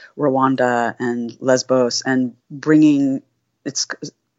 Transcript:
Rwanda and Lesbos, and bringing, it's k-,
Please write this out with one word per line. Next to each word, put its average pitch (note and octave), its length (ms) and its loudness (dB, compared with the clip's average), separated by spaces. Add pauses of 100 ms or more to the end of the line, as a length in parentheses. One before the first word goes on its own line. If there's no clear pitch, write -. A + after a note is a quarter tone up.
(180)
Rwanda B2+ 800 0
and A#2+ 420 -6
Lesbos, B2+ 600 0
and B2+ 340 -2 (140)
bringing, D3 720 2 (420)
it's - 220 -8
k-, - 220 -14 (300)